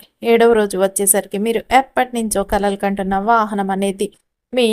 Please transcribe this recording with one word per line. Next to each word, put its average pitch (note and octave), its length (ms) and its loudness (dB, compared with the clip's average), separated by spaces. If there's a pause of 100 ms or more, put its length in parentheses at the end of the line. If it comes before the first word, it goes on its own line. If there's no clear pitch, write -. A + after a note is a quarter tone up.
(320)
ఏడవ A#3 280 4
రోజు G3+ 240 -2
వచ్చేసరికి G3 640 0
మీరు A3+ 160 -2 (180)
ఎప్పటి B3+ 380 -2
నుంచో G#3 240 -2 (100)
కలలు G3+ 320 0
కంటున్న G3 320 -4 (160)
వాహనం G#3 440 0
అనేది G3 320 -2 (460)
మీ B3 200 2